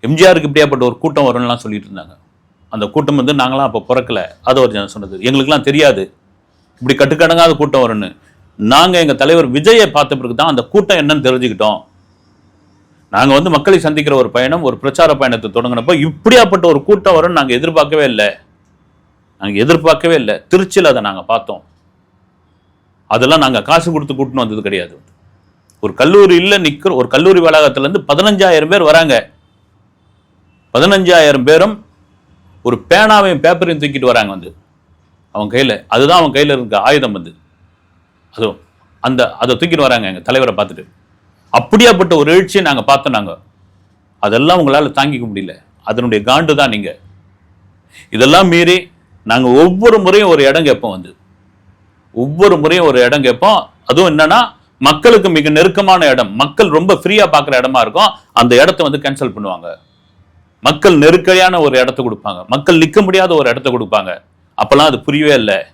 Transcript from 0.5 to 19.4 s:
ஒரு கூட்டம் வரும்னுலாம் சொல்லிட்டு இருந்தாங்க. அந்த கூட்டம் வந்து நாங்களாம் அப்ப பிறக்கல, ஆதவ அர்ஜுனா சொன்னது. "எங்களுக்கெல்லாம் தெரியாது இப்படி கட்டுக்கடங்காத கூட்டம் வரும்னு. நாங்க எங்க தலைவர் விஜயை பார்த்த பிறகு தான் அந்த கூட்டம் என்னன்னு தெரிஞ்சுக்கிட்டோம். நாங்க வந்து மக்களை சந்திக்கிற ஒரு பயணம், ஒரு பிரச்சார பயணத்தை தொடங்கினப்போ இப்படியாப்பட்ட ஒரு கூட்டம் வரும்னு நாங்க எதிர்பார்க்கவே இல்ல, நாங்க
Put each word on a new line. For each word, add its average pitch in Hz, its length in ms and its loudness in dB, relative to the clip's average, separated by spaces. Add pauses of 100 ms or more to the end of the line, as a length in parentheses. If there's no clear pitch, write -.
ஒரு 120 140 -2
கூட்டம் 139 260 -2
வரும்னுலாம் 120 400 -4
சொல்லிட்டு 104 240 -10
இருந்தாங்க. 85 260 -20 (540)
அந்த 107 180 -8
கூட்டம் 147 300 -2
வந்து 135 160 -2
நாங்களாம் 135 380 -2
அப்ப 107 180 -8
பிறக்கல, 123 320 -4 (240)
ஆதவ 127 200 2
அர்ஜுனா 104 200 -2
சொன்னது. 98 340 -16
"எங்களுக்கெல்லாம் 135 520 -2
தெரியாது 139 440 0 (680)
இப்படி 131 160 -2
கட்டுக்கடங்காத 160 580 2
கூட்டம் 139 280 0
வரும்னு. 107 320 -6 (400)
நாங்க 165 440 2
எங்க 147 140 0
தலைவர் 143 380 2
விஜயை 202 380 4
பார்த்த 147 260 -2
பிறகு 123 180 -8
தான் 147 140 -2
அந்த 131 140 -2
கூட்டம் 196 360 0
என்னன்னு 151 280 -2
தெரிஞ்சுக்கிட்டோம். 110 520 -2 (1300)
நாங்க 131 220 2
வந்து 165 160 0
மக்களை 170 280 0
சந்திக்கிற 151 380 -2
ஒரு 123 140 0
பயணம், 135 320 -2
ஒரு - 160 -4
பிரச்சார 151 360 0
பயணத்தை 120 360 -4
தொடங்கினப்போ 120 440 -2 (120)
இப்படியாப்பட்ட 196 600 2
ஒரு 147 180 2
கூட்டம் 196 320 2
வரும்னு 165 220 0
நாங்க 131 160 -2
எதிர்பார்க்கவே 151 500 -2
இல்ல, 113 180 -2 (1160)
நாங்க 101 200 -6